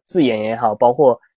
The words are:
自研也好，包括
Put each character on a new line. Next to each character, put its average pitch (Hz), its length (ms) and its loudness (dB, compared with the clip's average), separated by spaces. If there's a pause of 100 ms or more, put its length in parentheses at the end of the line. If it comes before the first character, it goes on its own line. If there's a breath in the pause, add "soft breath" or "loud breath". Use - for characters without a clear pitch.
自 180 180 -2
研 113 180 0
也 110 160 -6
好， 117 180 -2
包 120 180 2
括 131 280 2 (160)